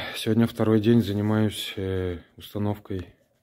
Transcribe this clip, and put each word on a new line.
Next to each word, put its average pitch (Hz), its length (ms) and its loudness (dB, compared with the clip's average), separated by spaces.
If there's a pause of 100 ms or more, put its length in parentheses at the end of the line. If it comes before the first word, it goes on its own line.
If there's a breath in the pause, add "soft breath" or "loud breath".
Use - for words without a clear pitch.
(160 loud breath)
сегодня 113 300 2
второй 110 340 2
день 117 220 6
занимаюсь, 104 720 0
э, 92 440 -4 (180)
установкой, 104 720 -6 (360)